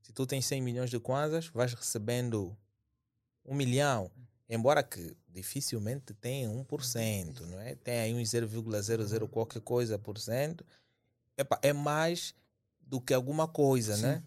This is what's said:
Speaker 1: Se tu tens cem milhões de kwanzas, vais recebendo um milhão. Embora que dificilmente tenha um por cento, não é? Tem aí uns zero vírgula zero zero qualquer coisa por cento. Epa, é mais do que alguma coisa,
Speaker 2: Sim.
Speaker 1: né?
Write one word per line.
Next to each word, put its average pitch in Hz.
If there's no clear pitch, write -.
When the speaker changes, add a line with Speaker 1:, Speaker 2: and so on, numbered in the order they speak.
Speaker 1:
Se -
tu 135
tens 131
cem 135
milhões 123
de 123
kwanzas, 151
vais 120
recebendo 113
um 131
milhão. 127
Embora 123
que -
dificilmente 110
tenha 123
um 123
por 135
cento, 104
não 90
é? 127
Tem 120
aí 113
uns 113
zero 117
vírgula 110
zero 110
zero 110
qualquer 113
coisa 117
por 104
cento. 139
Epa, -
é 151
mais 151
do 131
que 139
alguma 143
coisa, 131
Speaker 2:
Sim. 107
Speaker 1:
né? 147